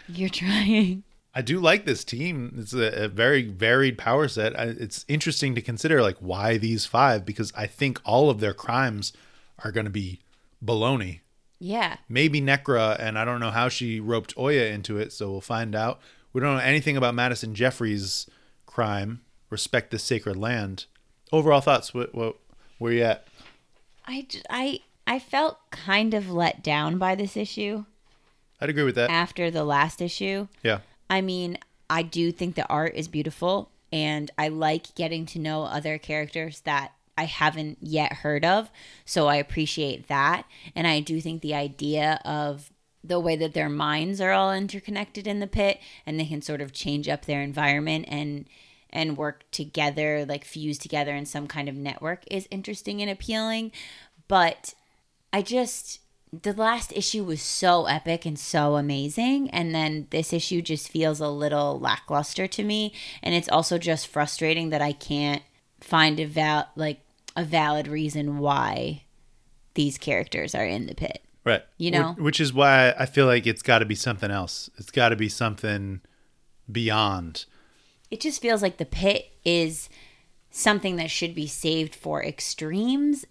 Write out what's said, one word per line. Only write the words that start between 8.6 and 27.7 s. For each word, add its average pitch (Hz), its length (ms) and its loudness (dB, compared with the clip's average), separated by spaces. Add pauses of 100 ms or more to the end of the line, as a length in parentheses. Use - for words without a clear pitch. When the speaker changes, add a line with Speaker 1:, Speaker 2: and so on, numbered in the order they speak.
Speaker 2:
are 110 80 -6
gonna 107 180 -2
be 92 300 -4 (440)
baloney. 110 560 0 (400)
Speaker 1:
Yeah. 190 380 -4 (120)
Speaker 2:
Maybe 143 320 2
Necra, 135 580 2
and 110 200 -4
I 113 60 0
don't 123 160 -2
know 113 100 -2
how 117 180 0
she 117 300 -4
roped 110 380 -2
Oya 131 300 2
into 104 300 -6
it, 107 160 -4
so 101 160 -6
we'll 95 120 -6
find 113 340 -4
out. 113 240 -2 (320)
We 127 100 -2
don't 139 140 2
know 131 80 0
anything 139 320 2
about 120 200 2
Madison 120 380 -2
Jeffries' 104 760 -2 (360)
crime, 107 560 -4 (280)
Respect - 420 -2
the 110 80 -4
Sacred 107 380 -2
Land. 104 480 -4 (480)
Overall 151 260 6
thoughts, 131 340 4
what, 123 220 -6
what, 113 220 -4 (400)
where 117 160 0
you 117 100 4
at? 113 240 2 (800)
Speaker 1:
I 262 220 -10
j-, - 200 -14
I, 262 300 -4 (260)
I 262 140 -2
felt 294 380 0 (140)
kind 208 420 2
of 202 160 -2
let 170 340 2
down 156 340 2
by 185 180 2
this 202 200 -4
issue. 208 500 -4 (760)